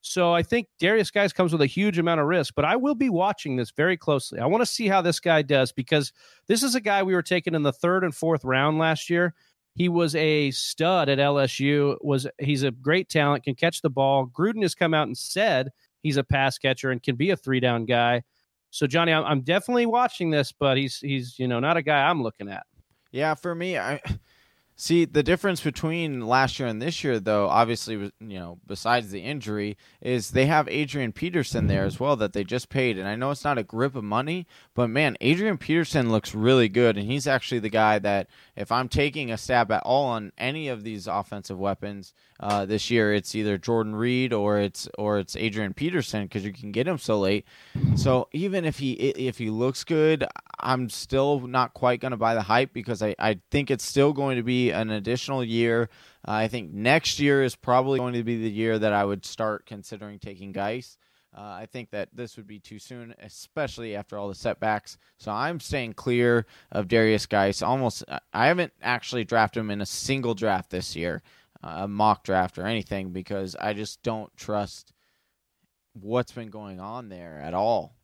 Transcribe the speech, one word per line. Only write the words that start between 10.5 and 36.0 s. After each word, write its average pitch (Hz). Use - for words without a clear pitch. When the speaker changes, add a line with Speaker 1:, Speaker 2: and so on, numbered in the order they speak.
Speaker 1:
stud 160
at 139
L 143
S 135
U. 143
Was, 139
he's 139
a 135
great 143
talent, 143
can 131
catch -
the 156
ball. 135
Gruden 208
has 170
come 165
out 151
and 123
said 151
he's 143
a 135
pass 135
catcher 131
and 123
can 131
be 151
a 185
three-down 123
guy. 120
So, -
Johnny, 165
I'm, 156
I'm 139
definitely 202
watching 226
this, 147
but 135
he's, 135
he's, 135
you 127
know, 120
not 165
a 160
guy 143
I'm 165
looking 107
at. 95
Speaker 2:
Yeah, 151
for 175
me, 175
I 123
see 170
the 151
difference 175
between 156
last 127
year 131
and 110
this 160
year, 127
though, 104
obviously, 113
was, 101
you 101
know, 87
besides 110
the 95
injury, 107
is 123
they 131
have 151
Adrian 135
Peterson 147
there 98
as -
well 139
that 107
they 101
just 120
paid. 123
And 95
I 104
know 127
it's 143
not 143
a 107
grip 127
of 117
money, 139
but, 120
man, 135
Adrian 175
Peterson 151